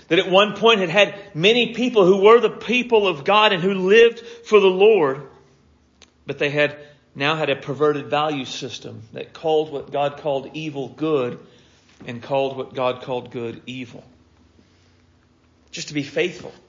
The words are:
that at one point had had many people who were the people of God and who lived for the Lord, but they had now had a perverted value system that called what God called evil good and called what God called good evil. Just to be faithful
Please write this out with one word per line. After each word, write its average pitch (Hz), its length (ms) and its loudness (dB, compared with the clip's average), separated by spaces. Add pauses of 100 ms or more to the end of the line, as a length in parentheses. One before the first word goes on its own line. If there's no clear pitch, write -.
that 170 120 2
at 185 100 -2
one 196 260 4
point 226 240 4
had 180 100 -2
had 202 460 0
many 220 380 2
people 233 320 2
who 190 180 4
were 233 180 8
the 220 80 0
people 233 580 0
of 147 160 -4
God 208 300 4
and 170 80 -2
who 196 120 -2
lived 214 460 4
for - 400 0
the 196 80 6
Lord, 180 540 4 (1040)
but - 140 -10
they 147 100 -2
had 147 280 -2 (380)
now 147 220 -2
had 151 120 -2
a 135 60 -2
perverted 139 520 -2
value 147 360 -4
system 117 580 -14 (120)
that - 180 -14
called 156 400 -2
what 139 220 -10
God 143 240 -4
called 135 380 -6
evil 139 340 -10
good 127 500 -4 (680)
and 117 160 -14
called 135 360 -4
what 131 160 -10
God 127 300 -4
called 120 280 -8
good 117 340 -10
evil. 123 380 -16 (1700)
Just - 180 -12
to 151 40 -12
be 147 100 -4
faithful - 480 -8 (180)